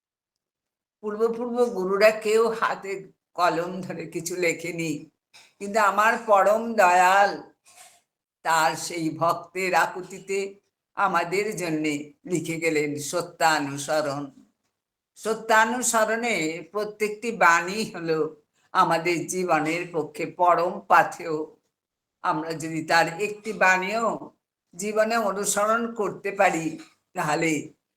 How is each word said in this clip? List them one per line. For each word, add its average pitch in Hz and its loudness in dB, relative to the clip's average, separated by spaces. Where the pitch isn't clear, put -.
পূর্ব 214 -2
পূর্ব 240 0
গুরুরা 196 4
কেউ 220 0
হাতে - -6
কলম 175 0
ধরে 170 -10
কিছু 165 -8
লেখেনি, 165 -4
কিন্তু 202 -2
আমার 208 4
পরম 214 4
দয়াল 185 4
তার 165 2
সেই 165 -4
ভক্তের 170 -2
আকুতিতে 190 -4
আমাদের 185 -2
জন্যে 156 -4
লিখে 165 -4
গেলেন 151 -2
সত্যানুসরণ। 147 -2
সত্যানুসরণে 220 0
প্রত্যেকটি 208 -4
বাণী 180 2
হলো 160 -4
আমাদের 165 2
জীবনের 170 0
পক্ষে 160 -4
পরম 175 2
পাথেয়। 165 2
আমরা 165 -4
যদি 160 -6
তার 165 2
একটি 208 -8
বাণীও 185 0
জীবনে 214 0
অনুসরণ 208 0
করতে 196 -4
পারি, 185 0
তাহলে 160 -2